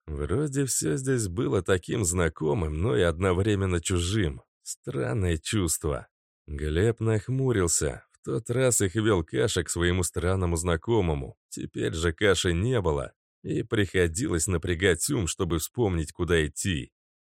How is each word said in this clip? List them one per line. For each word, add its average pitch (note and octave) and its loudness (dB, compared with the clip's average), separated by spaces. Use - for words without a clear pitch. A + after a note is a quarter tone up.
Вроде B2 -2
все D#3 -2
здесь C3 -2
было G#2+ -2
таким G#2+ 0
знакомым, E2 0
но A#2+ 0
и G2+ 4
одновременно F#2 2
чужим. F2 -2
Странное A#2 -4
чувство. D#2 -2
Глеб D2+ 0
нахмурился. G#2+ 0
В - -20
тот C3+ -6
раз B2 2
их G2 2
вел G#2 2
Каша - 0
к - -10
своему F2 2
странному F2 0
знакомому. E2 0
Теперь - -4
же E2 0
Каши F#2+ 2
не G#2+ 0
было, D2 -2
и D3+ -4
приходилось F#2 0
напрягать F2+ 2
ум, A#2+ 0
чтобы E2+ -2
вспомнить, F2+ -2
куда E2 2
идти. D2 -4